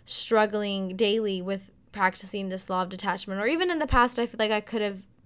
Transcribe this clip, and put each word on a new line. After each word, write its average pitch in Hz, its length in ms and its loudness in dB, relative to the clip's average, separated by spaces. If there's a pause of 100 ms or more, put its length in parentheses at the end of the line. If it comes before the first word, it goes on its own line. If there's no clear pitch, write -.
struggling 202 920 0
daily 208 440 2
with 196 300 -6 (220)
practicing 190 560 0
this 185 200 -6
law 185 120 0
of 180 80 -2
detachment, 190 500 -4
or 214 80 0
even 349 240 2
in 330 80 0
the 302 80 0
past, 247 320 4
I 233 60 2
feel 233 140 -10
like 214 120 2
I 214 80 2
could 214 220 -4
have, 202 240 -4 (200)